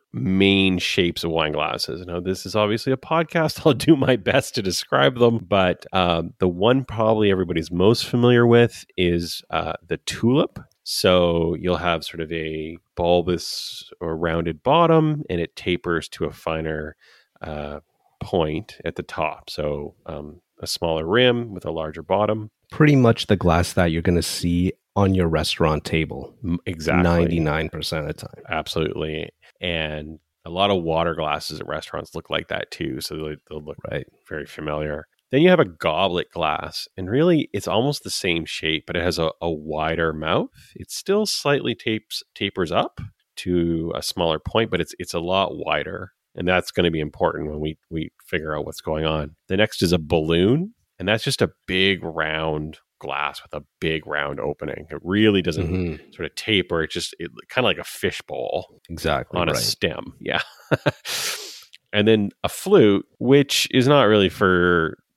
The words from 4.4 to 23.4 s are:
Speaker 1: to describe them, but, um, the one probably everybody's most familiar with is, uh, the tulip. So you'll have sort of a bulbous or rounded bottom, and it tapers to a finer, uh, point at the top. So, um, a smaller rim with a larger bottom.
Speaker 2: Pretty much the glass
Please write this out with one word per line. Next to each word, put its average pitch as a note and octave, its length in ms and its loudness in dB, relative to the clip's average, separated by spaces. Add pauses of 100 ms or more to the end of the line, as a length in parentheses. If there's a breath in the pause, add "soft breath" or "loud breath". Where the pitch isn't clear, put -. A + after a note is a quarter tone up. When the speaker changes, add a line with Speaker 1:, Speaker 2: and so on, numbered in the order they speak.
Speaker 1:
to - 80 -2
describe C3 560 0
them, A#2 280 4
but, F#2 460 2
um, E2+ 460 2
the F#2 100 2
one A2+ 380 2
probably G#2+ 440 2
everybody's F2 400 0
most F#2 360 4
familiar A#2+ 400 6
with A#2 400 4 (100)
is, F2 540 0
uh, D#2+ 240 -2 (120)
the E2+ 120 -4
tulip. - 600 0 (240)
So F2 800 2
you'll F2+ 160 0
have E2 280 -2
sort E2 180 -10
of D#2 100 -8
a D#2+ 460 -8 (180)
bulbous F2 960 -2 (100)
or E2 160 -6
rounded E2 460 -2
bottom, D#3 640 4
and E2+ 140 -2
it - 140 -8
tapers E2+ 520 -2
to - 160 -6
a D2 80 -4
finer, D#2 640 -6 (460 soft breath)
uh, D2 380 -10 (420)
point E2 640 -2
at D#2+ 100 -6
the - 60 -8
top. - 480 -6
So, D2+ 440 -6 (120)
um, D2+ 340 -14 (220)
a - 40 -12
smaller E2 400 -2
rim A#2+ 480 2
with F2+ 100 -14
a - 60 -6
larger D#2+ 320 -8
bottom. G#2+ 480 0 (200)
Speaker 2:
Pretty D3 240 6
much A#2+ 340 6
the G#2 80 6
glass F2 360 2